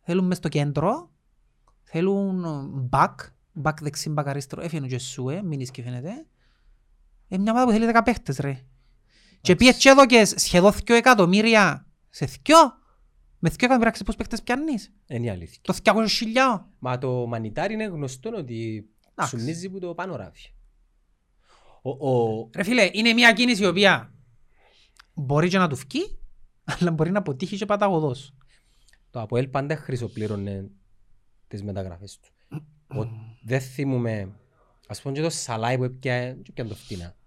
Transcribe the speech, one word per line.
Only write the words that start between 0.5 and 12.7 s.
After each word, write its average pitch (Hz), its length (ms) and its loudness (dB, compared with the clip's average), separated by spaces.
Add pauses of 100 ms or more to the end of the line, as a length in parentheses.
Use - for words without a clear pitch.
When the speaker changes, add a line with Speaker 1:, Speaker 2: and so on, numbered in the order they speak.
Speaker 1:
θέλουν 190 640 -2 (480)
back, 151 220 2 (480)
back 151 180 0
δεξί, 147 380 -6
back 151 80 -4
αριστερό, 139 360 -8
έφυγε 160 220 -6
ο - 20 -8
Τζεσούε, 127 560 -6
μείνεις 139 280 -6
και 127 120 -16
φαίνεται. 135 440 -12 (1000)
Ε, 185 100 -4
μια 208 140 0
ομάδα 247 140 4
που 247 60 4
θέλει 220 120 4
δέκα 233 180 4
παίχτες, 214 360 -2
ρε. 139 140 -4 (880)
Και - 120 2
Speaker 2:
Εντάξει. - 40 8
Speaker 1:
πήγε 247 160 8
και - 160 6
έδωκες 254 480 8
σχεδόν 180 360 6 (120)
δυο 233 120 4
εκατομμύρια 208 880 4 (240)
σε - 140 -6
δυο, - 320 4 (840)